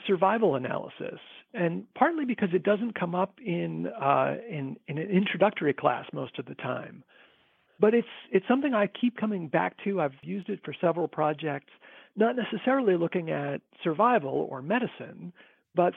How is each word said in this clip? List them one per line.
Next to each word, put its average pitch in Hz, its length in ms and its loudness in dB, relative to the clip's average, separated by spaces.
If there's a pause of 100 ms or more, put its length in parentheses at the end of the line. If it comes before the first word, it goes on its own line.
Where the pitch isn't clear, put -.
survival 190 500 4
analysis, - 640 -6 (320)
and 180 320 -2 (100)
partly 311 300 2
because 208 300 0
it 180 80 0
doesn't 208 360 0
come 170 160 -4
up 185 300 -2
in, 170 420 -4
uh, 139 500 0 (120)
in, 143 300 -8 (100)
in 143 100 -8
an 185 120 -6
introductory 185 640 2
class 127 380 0
most 139 260 -8
of 135 80 -10
the - 80 -14
time. 123 500 -8 (720)
But 214 140 6
it's, 233 160 2 (240)
it's 190 160 2
something 269 240 2
I 208 140 4
keep - 320 -2
coming 202 300 -2
back 175 360 0
to. 196 160 -2
I've 139 220 -2
used 180 260 -8
it 202 160 -6
for 147 160 -10
several 165 260 2
projects, 151 640 -4 (460)
not 226 180 2
necessarily 233 600 2
looking 165 340 -2
at 143 300 -4 (240)
survival 156 640 2
or 131 120 -8
medicine, 175 720 -6 (400)
but 180 220 4